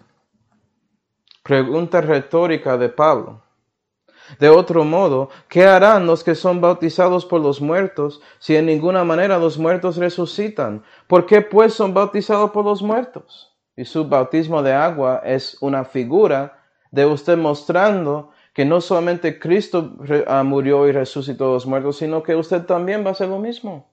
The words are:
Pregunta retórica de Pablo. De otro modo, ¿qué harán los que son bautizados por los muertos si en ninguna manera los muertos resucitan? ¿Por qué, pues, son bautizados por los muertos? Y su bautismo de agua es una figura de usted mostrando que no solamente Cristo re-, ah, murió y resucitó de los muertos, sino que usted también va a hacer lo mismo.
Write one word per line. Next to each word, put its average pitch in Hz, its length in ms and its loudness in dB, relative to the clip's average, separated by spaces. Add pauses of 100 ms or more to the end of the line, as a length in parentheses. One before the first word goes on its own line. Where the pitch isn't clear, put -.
(1400)
Pregunta 147 600 0
retórica 151 760 -2
de 123 120 -2
Pablo. 135 540 -2 (960)
De 143 100 4
otro 165 360 6
modo, 151 480 0 (160)
¿qué 180 180 4
harán 190 400 6
los 165 180 0
que 165 120 0
son 180 260 -2
bautizados 175 640 0
por 170 160 0
los 143 200 -2
muertos 151 600 -4 (160)
si - 180 -2
en 156 120 2
ninguna 170 360 0
manera 175 360 0
los 160 180 -2
muertos 175 400 -2
resucitan? 175 840 -6 (240)
¿Por 175 180 4
qué, 208 160 6
pues, 214 320 2
son 196 220 -2
bautizados 202 560 0
por 208 120 -4
los 202 200 -2
muertos? - 760 -8 (180)
Y 127 100 -12
su 156 220 -4
bautismo 151 540 0
de 135 120 0
agua 139 520 -2
es 131 360 -6
una 139 220 -4
figura 139 800 0 (300)
de 139 160 2
usted 151 300 0
mostrando 160 920 -2 (240)
que 139 120 -2
no 165 160 2
solamente 170 580 -4
Cristo 180 600 -2
re-, 147 280 -2
ah, 135 160 0
murió 139 440 2
y 139 40 4
resucitó 135 560 -4
de 131 60 0
los 123 120 -4
muertos, 135 320 -4
sino 160 240 -6
que 160 140 -2
usted 170 320 -4
también 190 360 -4
va 196 60 -4
a 190 40 -6
hacer 190 160 -6
lo 196 100 -6
mismo. 214 540 -12